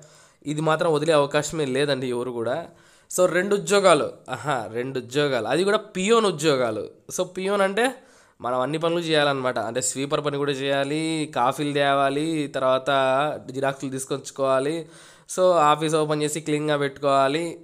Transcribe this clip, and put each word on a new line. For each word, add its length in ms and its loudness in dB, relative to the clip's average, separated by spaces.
ఇది 160 -4
మాత్రం 320 2
వదిలే 200 2
అవకాశమే 520 2
లేదండి 420 0
ఎవరు 240 -4
కూడా. 360 -4
So, 140 2
రెండు 300 2
ఉద్యోగాలు, 560 4
ఆహా, 420 -4
రెండు 280 -6
ఉద్యోగాలు, 480 -2
అది 160 0
కూడా 140 2
పియోన్ 480 0
ఉద్యోగాలు. 600 0
So, 120 -2
పియోన్ 380 -2
అంటే 340 0
మనం 180 -2
అన్ని 180 -2
పనులు 220 0
చేయాలన్నమాట. 600 0
అంటే 220 -4
స్వీపర్ 440 -2
పని 120 -2
కూడా 140 -2
చేయాలి, 840 -2
కాఫీలు 380 0
తేవాలి, 760 0
తర్వాత 420 0
జిరాక్స్లు 380 -4
తీసుకొచ్చుకోవాలి, 960 -2
so 40 2
ఆఫీస్ 440 4
ఓపెన్ 280 0
చేసి 180 -2
క్లీన్గా 360 -2
పెట్టుకోవాలి, 880 0